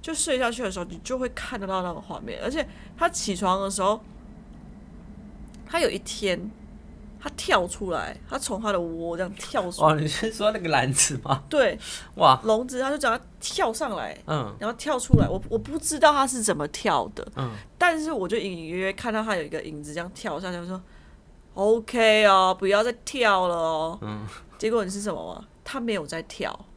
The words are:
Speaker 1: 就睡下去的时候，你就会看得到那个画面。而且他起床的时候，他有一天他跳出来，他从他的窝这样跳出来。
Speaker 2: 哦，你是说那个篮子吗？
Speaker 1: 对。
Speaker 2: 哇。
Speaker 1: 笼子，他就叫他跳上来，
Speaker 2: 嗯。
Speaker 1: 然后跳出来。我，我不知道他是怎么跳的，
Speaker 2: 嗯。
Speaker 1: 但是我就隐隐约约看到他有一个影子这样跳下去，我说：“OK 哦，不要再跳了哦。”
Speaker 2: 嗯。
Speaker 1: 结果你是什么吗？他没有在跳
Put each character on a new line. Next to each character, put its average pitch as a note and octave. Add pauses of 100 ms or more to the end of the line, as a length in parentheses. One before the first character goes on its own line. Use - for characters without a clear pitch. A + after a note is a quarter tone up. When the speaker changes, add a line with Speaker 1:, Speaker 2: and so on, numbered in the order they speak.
Speaker 1:
就 D#4+
睡 C#4
下 A#3+
去 A#3
的 G3+
时 F#3
候， F3
你 F3
就 C4
会 B3+
看 -
得 G3
到 F#3+
那 F3
个 D#3
画 G3
面。 G3+
而 A#3
且 D4 (300)
他 E4+
起 G#3+
床 F#3
的 G3
时 F#3+
候， G#3 (1600)
他 E4+
有 C#4
一 -
天 F#3 (680)
他 C#4+
跳 G3
出 F#3
来， G#2 (120)
他 C4+
从 G#3+
他 G#3+
的 G3
窝 E3+
这 F3+
样 F3+
跳 G3
出 -
来。 D#3
Speaker 2:
哦， D#3
你 D3+
是 A3
说 G#3+
那 A3
个 E3+
篮 C3
子 C3
吗？ C#3
Speaker 1:
对。 B3 (380)
Speaker 2:
哇。 C#3
Speaker 1:
笼 A3
子， B3+
他 C4+
就 D4
叫 A#3+
他 - (160)
跳 C#4+
上 A3+
来， G#2+ (100)
Speaker 2:
嗯。 B2
Speaker 1:
然 A3
后 A#3
跳 C#4+
出 -
来。 -
我， F#3+
我 A3+
不 C4+
知 D#4
道 D4
他 C#4
是 B3+
怎 G#3
么 D3
跳 D3
的， - (100)
Speaker 2:
嗯。 C3 (280)
Speaker 1:
但 E4+
是 D#4+
我 F#3+
就 G#3
隐 F3+
隐 D#3+
约 E3+
约 F#3+
看 A3
到 A3
他 A3
有 E3
一 D3
个 D#3+
影 D3+
子 D3
这 E3
样 F3
跳 D#3+
下 F3+
去， F3
我 F3
说： F#3 (720)
“OK A3
哦， F#3+
不 G3
要 G3+
再 A#3+ (120)
跳 G3+
了 F3
哦。” D#3+
Speaker 2:
嗯。 G#2+ (320)
Speaker 1:
结 A3
果 A3+
你 F3+
是 G3+
什 G#3
么 F2
吗？ - (220)
他 C4+
没 A#3
有 D#3+
在 D#3+
跳 - (100)